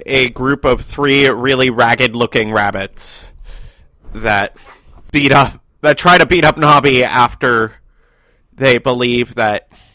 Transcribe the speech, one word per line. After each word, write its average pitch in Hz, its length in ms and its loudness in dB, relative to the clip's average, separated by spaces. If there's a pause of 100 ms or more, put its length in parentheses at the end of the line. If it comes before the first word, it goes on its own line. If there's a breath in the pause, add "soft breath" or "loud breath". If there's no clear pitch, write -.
a 131 240 -2
group 127 360 -4
of 123 160 0
three 139 480 0
really 127 400 0
ragged-looking 117 840 -2
rabbits 101 800 -6 (840 soft breath)
that 104 420 -4 (560 soft breath)
beat 143 200 2
up, 143 300 0 (200)
that 151 160 2
try 180 200 4
to 170 80 4
beat 165 200 0
up 151 100 2
Nabi 143 480 2
after 117 720 -2 (800)
they 127 240 2
believe 120 580 -2
that 107 340 -2 (260 soft breath)